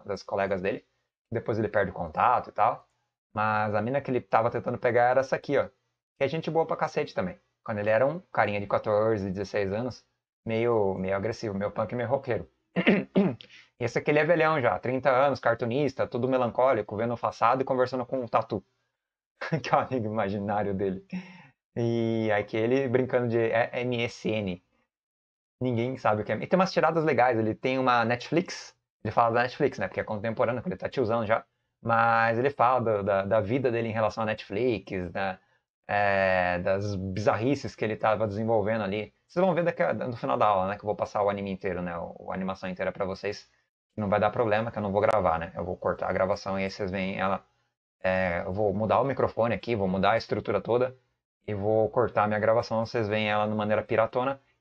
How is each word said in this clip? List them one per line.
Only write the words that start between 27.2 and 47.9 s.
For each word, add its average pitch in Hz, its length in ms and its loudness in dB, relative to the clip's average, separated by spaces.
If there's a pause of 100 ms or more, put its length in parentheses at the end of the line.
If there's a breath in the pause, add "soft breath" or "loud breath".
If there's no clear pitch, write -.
ele 107 160 2
tem 131 240 -2
uma 123 260 4
Netflix, - 720 -2 (300)
ele 110 80 -4
fala 117 220 4
da 120 80 4
Netflix, 120 360 -2
né? 98 100 -4
Porque - 120 -6
é 95 40 -2
contemporâneo, 113 580 -2
porque 185 120 -6
ele - 60 -10
tá - 80 -6
tiozão 117 380 0
já. 110 180 0 (380)
Mas 113 560 4
ele 131 120 2
fala 123 300 4
do, 107 220 0
da, 98 220 2
da 110 160 2
vida 123 300 0
dele 117 180 -2
em 107 40 -4
relação 110 300 -2
à 110 40 -2
Netflix, 107 840 -2
da, 95 280 -4 (500)
é, 95 720 2
das 98 360 0
bizarrices 104 800 -2
que - 80 -4
ele 107 120 -2
tava 110 300 0
desenvolvendo 110 560 0
ali. 101 300 -4 (220)
Vocês 180 100 2
vão 185 100 2
ver 170 100 0
daqui 170 180 -2
a, 165 100 0
no 123 240 -6
final 131 200 -2
da 117 100 2
aula, 95 220 2
né? 101 80 -4
Que - 80 -14
eu - 20 -10
vou 104 80 0
passar 107 280 -2
o 101 60 2
anime 101 220 -2
inteiro, 92 320 -4
né? 87 160 -6
O, - 320 -10
a 92 40 -6
animação 95 360 -6
inteira 92 220 -4
pra - 120 -6
vocês. 98 460 -6 (460)
Não 107 120 -2
vai 101 120 2
dar 104 100 4
problema, 113 400 0
que - 80 -8
eu 104 40 -2
não 98 100 -2
vou 101 80 0
gravar, 98 380 4
né? 82 180 -8
Eu 95 80 -6
vou 90 120 -6
cortar 92 320 -2
a 95 40 0
gravação 95 460 -2
e 95 60 -2
aí 98 60 -4
vocês 98 200 -6
veem 95 280 -4
ela. 95 260 -2 (580)